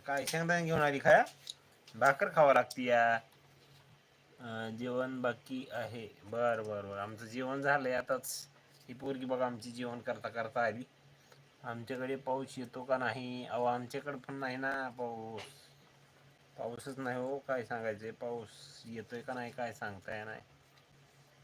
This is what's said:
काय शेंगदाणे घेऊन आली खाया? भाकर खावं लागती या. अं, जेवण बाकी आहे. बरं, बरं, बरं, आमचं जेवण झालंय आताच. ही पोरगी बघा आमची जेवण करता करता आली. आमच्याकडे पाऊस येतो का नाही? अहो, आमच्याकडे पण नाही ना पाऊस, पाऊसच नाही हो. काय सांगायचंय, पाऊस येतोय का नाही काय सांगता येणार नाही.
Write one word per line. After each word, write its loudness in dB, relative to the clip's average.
काय 0
शेंगदाणे 2
घेऊन 2
आली 4
खाया? 10
भाकर 6
खावं 10
लागती 4
या. 6
अं, -6
जेवण -2
बाकी -2
आहे. -6
बरं, 2
बरं, -4
बरं, -6
आमचं -8
जेवण -4
झालंय 2
आताच. -4
ही -14
पोरगी -6
बघा 0
आमची -8
जेवण -6
करता -6
करता -2
आली. 0
आमच्याकडे -4
पाऊस -4
येतो -8
का 2
नाही? -4
अहो, -2
आमच्याकडे -2
पण -12
नाही -4
ना -4
पाऊस, -8
पाऊसच -8
नाही -2
हो. -4
काय -2
सांगायचंय, -4
पाऊस -8
येतोय -10
का -8
नाही -6
काय -4
सांगता -10
येणार -8
नाही. -10